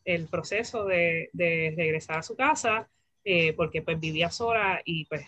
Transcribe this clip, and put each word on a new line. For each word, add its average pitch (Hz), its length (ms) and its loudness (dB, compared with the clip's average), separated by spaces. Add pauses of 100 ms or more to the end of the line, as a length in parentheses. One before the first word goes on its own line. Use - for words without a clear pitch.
el 170 240 0
proceso 208 580 -4
de, 170 480 2
de 165 440 0
regresar 160 420 0
a 214 40 -6
su 220 120 -10
casa, 247 540 2 (340)
eh, 170 300 4
porque, 160 280 -2
pues, 160 180 -2
vivía 160 300 0
sola 214 540 0
y, 160 220 -4
pues, 147 220 -6